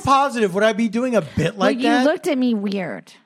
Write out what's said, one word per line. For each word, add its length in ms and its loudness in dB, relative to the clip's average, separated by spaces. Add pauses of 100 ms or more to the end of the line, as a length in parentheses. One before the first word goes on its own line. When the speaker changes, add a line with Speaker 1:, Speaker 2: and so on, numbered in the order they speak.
Speaker 1:
positive, 500 2
would 100 2
I 80 4
be 160 -2
doing 260 -2
a 80 2
bit 340 -2
Speaker 2:
Well, 120 2
Speaker 1:
like 100 0
Speaker 2:
you 60 -2
Speaker 1:
that? 200 2
Speaker 2:
looked 220 0
at 120 0
me 160 0
weird. 580 -6 (140)